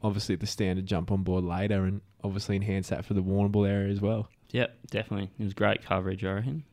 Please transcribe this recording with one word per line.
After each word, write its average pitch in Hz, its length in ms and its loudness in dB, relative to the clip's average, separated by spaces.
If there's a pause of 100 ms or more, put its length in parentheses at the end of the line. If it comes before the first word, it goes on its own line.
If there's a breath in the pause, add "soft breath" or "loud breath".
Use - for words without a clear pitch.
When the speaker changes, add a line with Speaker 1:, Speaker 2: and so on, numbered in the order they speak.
Speaker 1:
obviously 104 320 0
the 98 120 -4
Standard 92 400 -2
jump 90 260 0
on 95 100 2
board 92 220 2
later 95 400 0
and 101 160 0 (240)
obviously 101 320 -2
enhance 98 320 0
that - 160 -2
for 107 100 -2
the 95 80 2
Warrnambool 101 460 4
area 98 240 2
as 101 80 0
well. 107 280 0 (240)
Speaker 2:
Yep, 120 220 0 (160)
definitely. 101 480 -4
It 107 60 -4
was 95 100 -2
great 104 280 2
coverage, 95 420 -2
I 95 100 0
reckon. 135 280 -4 (100)